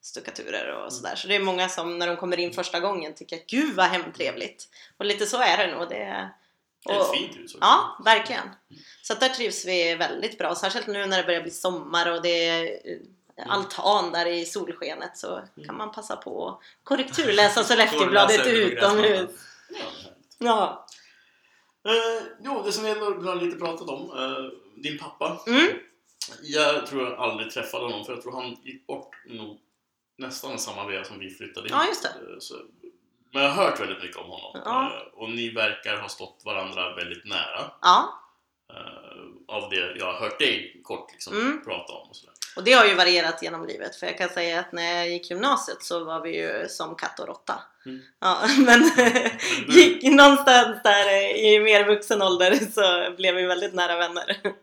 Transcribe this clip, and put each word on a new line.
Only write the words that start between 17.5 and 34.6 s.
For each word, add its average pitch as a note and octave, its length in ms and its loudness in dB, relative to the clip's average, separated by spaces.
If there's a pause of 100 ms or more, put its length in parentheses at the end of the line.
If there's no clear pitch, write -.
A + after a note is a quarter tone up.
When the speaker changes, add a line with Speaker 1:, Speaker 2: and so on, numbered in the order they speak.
Speaker 1:
Sollefteåbladet G#3+ 720 4
Speaker 3:
Korrläsa B3+ 140 4
över A3 200 2
Speaker 1:
utomhus. G#3 400 4
Speaker 3:
gräsmattan. F#3+ 260 -2 (340)
Speaker 2:
Ja, - 80 -16
härligt. - 400 -16 (200)
Speaker 1:
Ja. A3 480 0 (1000)
Speaker 2:
Eh, A3+ 340 0 (220)
jo, B3+ 220 -6
det G3+ 60 -2
som G#3+ 120 -4
vi G#3+ 60 -2
ändå G#3+ 160 -4
har F3+ 300 -4
lite F3 220 -4
pratat E3 300 -8
om, C3+ 300 -10
eh, C3+ 640 -10
din D3 160 -8
pappa. - 480 -8
Speaker 1:
Mm. C4 200 4 (760)
Speaker 2:
Jag D3 440 0
tror C3+ 180 -6
jag A#2+ 160 -8
aldrig A2+ 300 -6
träffade B2 340 -8
honom, G#2+ 200 -8
för C3 80 -12
jag A#2 100 -12
tror B2 100 -14 (100)
han B2 220 -12
gick C3 220 -20
bort - 240 -12 (160)
nog G#2+ 320 -16 (600)
nästan C3 360 -12
i A#2 40 -10
samma G2+ 280 -10
veva G2 180 -8
som G2+ 140 -16
vi F#2+ 120 -14
flyttade - 360 -16
hit. - 60 -8
Speaker 1:
Ja, D4+ 160 0
just G#4+ 140 -8
det. - 60 -6
Speaker 2:
Eh, - 300 -16
så, - 160 -16 (800)
men C3+ 100 -2
jag C#3+ 80 2
har F#3 140 0
hört - 160 0
väldigt F#2+ 220 -8
mycket F2+ 140 -14
om F2 140 -16
honom. - 340 -16